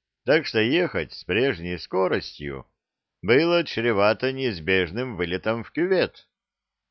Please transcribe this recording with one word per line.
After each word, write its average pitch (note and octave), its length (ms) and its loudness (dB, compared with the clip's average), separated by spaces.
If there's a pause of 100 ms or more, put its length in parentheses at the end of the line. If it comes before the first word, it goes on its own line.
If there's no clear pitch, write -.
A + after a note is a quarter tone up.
(240)
так D3 220 2
что A2+ 140 0
ехать A#2+ 520 0
с - 120 -18
прежней F2+ 540 -2
скоростью F2+ 880 -4 (540)
было D#3+ 440 4
чревато A2+ 680 2
неизбежным F#2+ 840 -2
вылетом F#2 480 -4
в - 80 -20
кювет. F3 560 -2 (640)